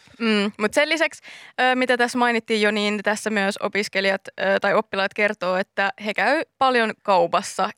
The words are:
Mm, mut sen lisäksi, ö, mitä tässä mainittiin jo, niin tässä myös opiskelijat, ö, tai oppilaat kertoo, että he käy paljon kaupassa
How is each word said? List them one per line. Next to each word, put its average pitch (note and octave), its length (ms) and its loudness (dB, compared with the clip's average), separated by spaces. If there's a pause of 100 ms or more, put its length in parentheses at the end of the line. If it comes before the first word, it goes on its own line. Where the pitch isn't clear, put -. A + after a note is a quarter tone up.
(200)
Mm, G#3+ 400 0
mut G#3+ 140 -2
sen D4+ 160 2
lisäksi, D#4 320 -2 (400)
ö, B3+ 140 4
mitä B3+ 220 2
tässä A#3+ 200 0
mainittiin A3+ 440 0
jo, G#3 100 4
niin G#3 320 0
tässä G#3+ 260 -2
myös G3+ 280 0
opiskelijat, G3 680 -2
ö, G3 320 -2
tai G3+ 140 0
oppilaat G3 400 -2
kertoo, G#3 440 -2
että G3 320 -2 (160)
he G#3 80 -4
käy B3+ 280 0 (160)
paljon A#3+ 360 2 (100)
kaupassa F#3 760 0